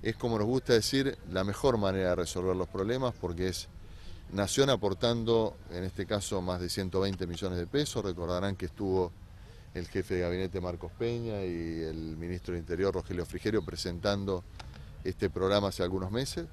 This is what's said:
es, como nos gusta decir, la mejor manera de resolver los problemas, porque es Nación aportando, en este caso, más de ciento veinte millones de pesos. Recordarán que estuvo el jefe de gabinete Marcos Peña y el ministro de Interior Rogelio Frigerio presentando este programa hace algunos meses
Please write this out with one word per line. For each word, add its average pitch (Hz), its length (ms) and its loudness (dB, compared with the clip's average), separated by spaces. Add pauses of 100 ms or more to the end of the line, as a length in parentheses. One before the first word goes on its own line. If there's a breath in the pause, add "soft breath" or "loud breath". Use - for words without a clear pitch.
es, 110 120 -2
como 117 240 0
nos 104 80 2
gusta 127 280 4
decir, 135 440 4 (140)
la 92 100 4
mejor 110 360 4
manera 95 320 4
de 90 60 6
resolver 90 380 2
los 92 140 0
problemas, 117 500 0
porque 87 300 0
es - 180 -4 (640 loud breath)
Nación 101 400 4
aportando, 113 840 4 (140)
en 90 140 -4
este 95 200 -4
caso, 101 380 0
más 90 180 0
de 87 80 -4
ciento 95 320 0
veinte 95 260 0
millones 87 320 -2
de 87 80 -2
pesos. 139 380 0
Recordarán 90 520 0
que 92 100 -6
estuvo 92 460 2 (600 loud breath)
el 90 160 -6
jefe 95 280 -2
de 90 60 2
gabinete 90 380 0
Marcos 87 380 -6
Peña 117 460 -2
y 82 380 -2
el 80 340 -4
ministro 87 380 -4
de 85 60 -2
Interior 87 320 2
Rogelio 87 320 -2
Frigerio 104 400 0
presentando 95 760 0 (600 loud breath)
este 92 260 0
programa 98 380 4
hace 92 160 0
algunos 95 260 0
meses 135 420 -2